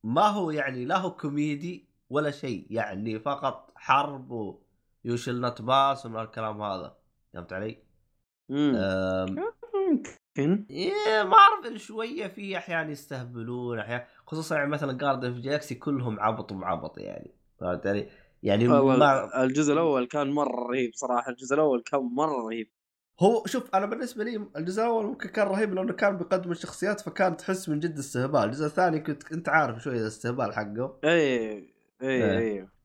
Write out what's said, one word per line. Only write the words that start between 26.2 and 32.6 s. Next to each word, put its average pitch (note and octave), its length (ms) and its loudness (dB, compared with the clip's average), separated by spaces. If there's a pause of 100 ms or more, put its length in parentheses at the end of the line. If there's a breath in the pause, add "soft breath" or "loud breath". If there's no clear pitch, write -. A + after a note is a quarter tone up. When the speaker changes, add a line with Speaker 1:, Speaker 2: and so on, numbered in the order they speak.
Speaker 1:
الشخصيات، F#3+ 500 -4
فكان E3 360 0
تحس F#3 320 -4
من D3+ 100 0
جد D#3 180 -4
استهبال. C3 460 0
الجزء C3+ 220 -2
الثاني D#3+ 340 2
كنت، D3+ 320 -6
أنت D#3+ 180 -6
عارف C3 340 2
شوية B2 180 -2
الاستهبال A2+ 520 -2
حقه. A2 500 -4
Speaker 2:
إيه، B2 680 2 (280)
إيه، C3 220 2
Speaker 1:
إيه. G2 160 2
Speaker 2:
إيه. G2+ 300 -2 (160)